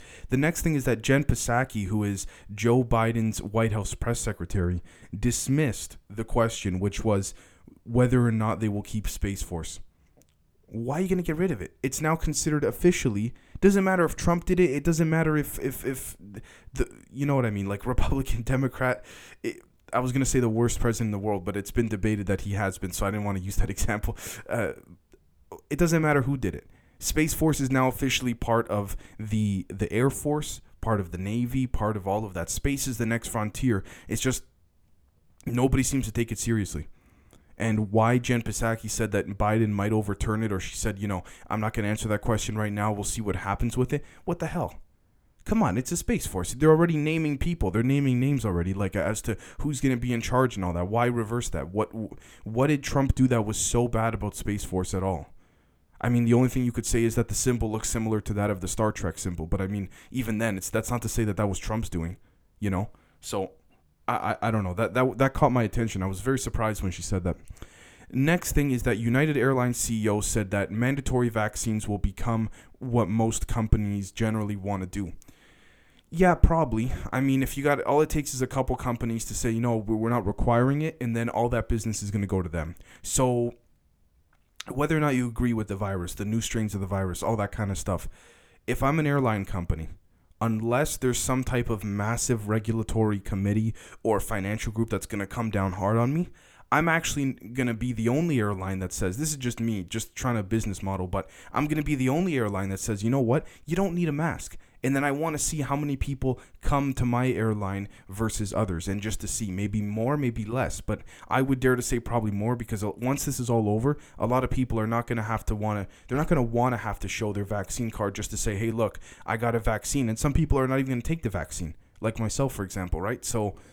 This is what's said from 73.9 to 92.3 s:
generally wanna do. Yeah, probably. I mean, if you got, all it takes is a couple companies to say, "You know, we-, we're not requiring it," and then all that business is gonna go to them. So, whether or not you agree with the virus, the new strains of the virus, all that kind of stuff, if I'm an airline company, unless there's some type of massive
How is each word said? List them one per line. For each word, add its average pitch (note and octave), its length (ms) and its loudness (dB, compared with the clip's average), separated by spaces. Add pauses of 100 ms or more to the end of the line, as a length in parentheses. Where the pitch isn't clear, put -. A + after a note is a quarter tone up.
generally A2 420 -2
wanna F#2+ 300 -4
do. F#2 300 -6 (960)
Yeah, F3 240 6
probably. B2+ 580 4 (180)
I C3 120 0
mean, C3+ 200 4
if B2+ 140 -4
you C#3 80 -2
got, C#3+ 200 4
all C#3+ 180 4
it D#3 80 0
takes D3+ 240 -2
is B2+ 80 -2
a B2+ 40 4
couple C3 300 0
companies A#2 480 -2
to - 100 -8
say, A#2+ 160 0
"You A2+ 120 2
know, A#2+ 160 2
we-, A2 180 0
we're A2+ 140 0
not A#2 160 0
requiring B2 560 4
it," D#3+ 180 -4
and A#2 160 -2
then A#2 140 0
all A#2+ 180 2
that A#2 220 0
business A2 320 -2
is G2+ 80 -6
gonna G2+ 160 0
go F#2+ 160 0
to E2+ 80 -6
them. E2 260 -6 (260)
So, A#2+ 520 0 (1120)
whether D3+ 280 0
or D3+ 40 2
not D3 140 2
you B2+ 140 0
agree A#2+ 240 0
with G#2+ 160 -2
the G2+ 80 -4
virus, F#2+ 380 -4
the G#2 100 -4
new A2 160 0
strains A2 340 -2
of G2 60 -4
the F#2+ 80 -4
virus, F#2+ 340 -2
all A2+ 140 0
that G2+ 160 -2
kind G2+ 180 -2
of F#2 80 -4
stuff, - 300 -4 (580)
if A3+ 160 -2
I'm C#3+ 160 2
an D3+ 80 2
airline B2 380 2
company, E2+ 460 -4 (500)
unless A#2 560 0
there's B2 220 0
some C3 260 0
type A#2+ 260 -2
of G#2+ 140 -4
massive G#2 640 -2